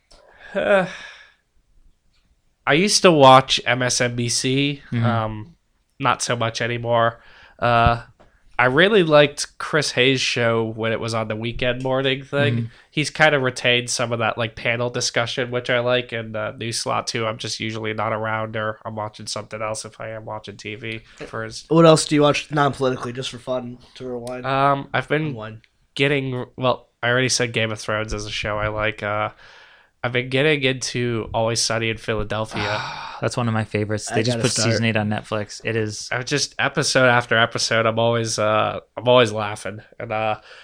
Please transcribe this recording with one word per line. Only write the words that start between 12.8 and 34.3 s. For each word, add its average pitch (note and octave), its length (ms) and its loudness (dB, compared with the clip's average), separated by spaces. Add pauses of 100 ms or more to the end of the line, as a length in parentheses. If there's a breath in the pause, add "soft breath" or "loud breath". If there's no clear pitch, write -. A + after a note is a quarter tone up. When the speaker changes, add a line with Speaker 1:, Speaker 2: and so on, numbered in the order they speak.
Speaker 1:
He's D3 180 -2
kind D#3 260 4
of C#3 80 2
retained B2 460 0
some A#2 240 -2
of A#2 60 -2
that, A2 180 0
like, A2+ 200 -6
panel A#2+ 340 -2
discussion, A#2+ 600 -4
which B2 180 -4
I B2 80 2
like, B2 320 -2
and, A2 260 -8
uh, G#2+ 160 -6
New A#2 200 -8
Slot A#2 340 -4
too. A#2 180 -4
I'm A2 140 -4
just - 220 -8
usually A2 340 -6
not A2 180 -4
around, A2 440 -4
or G#2+ 280 -6
I'm A2 120 -10
watching G#2 320 -10
something A2 340 -10
else A2 220 -8
if G#2+ 160 -18
I A2+ 100 -12
am A2 140 -14
watching G#2+ 320 -14
T G#2+ 180 -12
V A2+ 240 -10 (280 loud breath)
for A2+ 180 -10
his A2 240 -14
Speaker 3:
What E3 180 6
else D#3+ 180 8
do D3+ 120 0
you D3 60 6
watch D3 280 2
non-politically, C3 640 0
just B2+ 180 -8
for B2 80 -14
fun, B2 400 -8 (160)
to C3 120 -14
rewind? B2 380 -10
Speaker 1:
Um, C#3 480 0
I've B2+ 160 -2
been D#3 180 0
Speaker 3:
Rewind. A2 340 -10 (340)
Speaker 1:
getting, C3+ 500 0 (120)
well, - 320 -2 (140)
I A#2+ 80 2
already B2+ 180 2
said A#2+ 240 -2
Game A2 180 0
of G#2+ 80 -8
Thrones A2 340 -4
is G#2+ 140 -6
a G#2 40 -10
show G#2 280 -4
I G#2+ 100 -2
like. G#2+ 360 -4
Uh, G#2 260 -2 (720 loud breath)
I've A#2+ 100 -6
been B2+ 160 -2
getting C#3 340 0
into B2 720 -2
Always A2+ 260 0
Sunny A2+ 300 -2
in A2 60 -4
Philadelphia. G#2+ 840 -4 (220 loud breath)
Speaker 2:
<sighs> - 180 -14
That's A#2 160 -2
one A#2+ 120 0
of A2 60 -2
my A2 100 0
favorites. G#2 440 -4
They A2+ 120 -2
Speaker 3:
I - 20 0
Speaker 2:
just A#2+ 140 0